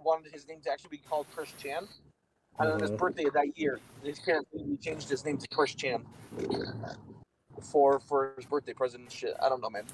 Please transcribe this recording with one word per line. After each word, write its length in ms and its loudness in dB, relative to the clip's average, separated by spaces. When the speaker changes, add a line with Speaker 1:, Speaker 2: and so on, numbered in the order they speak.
Speaker 1:
wanted 280 2
his 160 -16
name 160 -14
to 60 -2
actually 200 -6
be 180 -12
called 260 -2
Chris 240 -8
Chan. 280 -6
And 100 4
on 100 2
his 100 2
Speaker 2:
Mm-hmm. 80 -2
Speaker 1:
birthday 260 2
of 100 4
that 240 4
year, 220 2
his 160 -4
parents 280 2
changed 280 -6
his 160 -2
name 140 0
to 100 -10
Chris 260 2
Chan 300 -2
for, 380 6
for 360 0
his 100 -12
birthday 260 -2
present 300 -2
and 100 -18
shit. 220 -4
I 40 8
don't 120 2
know, 100 -2
man. 240 -6